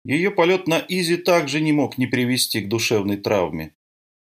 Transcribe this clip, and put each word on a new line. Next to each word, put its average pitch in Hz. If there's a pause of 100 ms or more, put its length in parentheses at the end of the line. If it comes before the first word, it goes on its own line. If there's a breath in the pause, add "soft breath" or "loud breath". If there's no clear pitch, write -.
её 170
полёт 185
на 156
Изи 175
также 160
не 156
мог 147
не 127
привести 120
к 98
душевной 104
травме. 85 (500)